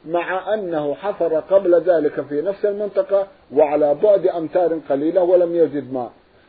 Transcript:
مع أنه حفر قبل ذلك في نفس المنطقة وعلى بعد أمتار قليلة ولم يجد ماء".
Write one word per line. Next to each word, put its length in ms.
مع 460
أنه 400
حفر 460
قبل 400
ذلك 400
في 220
نفس 220
المنطقة 640
وعلى 500
بعد 240
أمتار 520
قليلة 320
ولم 320
يجد 380
ماء". 200